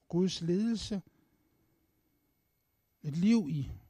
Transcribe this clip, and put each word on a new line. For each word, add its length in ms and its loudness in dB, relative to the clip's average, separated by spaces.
Guds 340 0
ledelse, 600 -2
et 140 -4
liv 320 4
i 220 -4